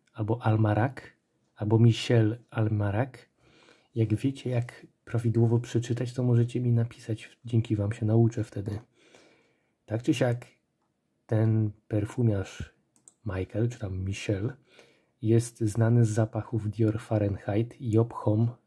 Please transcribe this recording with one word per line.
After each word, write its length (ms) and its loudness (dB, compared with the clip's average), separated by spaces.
albo 280 -4
Almarak, 720 0
albo 240 2
Michel 580 4
Almarak. 800 -2
Jak 200 0
wiecie, 340 -4
jak 360 -4
prawidłowo 520 2
przeczytać, 540 -4
to 100 -4
możecie 360 2
mi 120 0
napisać. 760 -4
Dzięki 300 0
wam 160 -2
się 140 -6
nauczę 380 2
wtedy. 360 -8
Tak 180 -6
czy 100 0
siak, 320 0
ten 460 2
perfumiarz 840 -2
Michael, 440 -4
czy 100 -12
tam 240 -6
Michel, 500 -4
jest 380 2
znany 460 4
z 40 -2
zapachów 600 -2
Dior 300 0
Fahrenheit, 800 -2
Job 340 0
Homme, 340 0